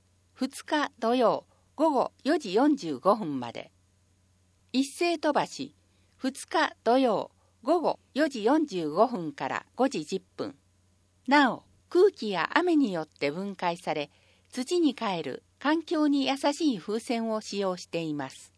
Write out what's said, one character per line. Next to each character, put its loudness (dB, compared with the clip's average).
二 -8
日 -2
土 0
曜、 2
午 2
後 0
四 0
時 -6
四 4
十 -6
五 4
分 -4
ま -8
で。 -14
一 0
斉 -2
飛 0
ば 0
し、 -12
二 -6
日 0
土 4
曜、 0
午 2
後 -2
四 2
時 -6
四 4
十 -4
五 4
分 -6
か -6
ら -6
五 2
時 -6
十 -6
分。 -8
な 6
お、 -12
空 6
気 -6
や 0
雨 4
に 4
よ -2
っ -12
て -2
分 -6
解 -2
さ -4
れ、 -6
土 -2
に 4
還 -4
る -8
環 0
境 0
に 0
優 0
し 0
い -4
風 -6
船 -4
を -4
使 -8
用 -2
し -14
て -6
い -4
ま -8
す。 -20